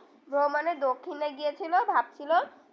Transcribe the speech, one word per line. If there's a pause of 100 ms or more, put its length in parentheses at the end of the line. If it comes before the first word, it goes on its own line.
(280)
ভ্রমণে
দক্ষিণে
গিয়েছিল, (120)
ভাবছিল (400)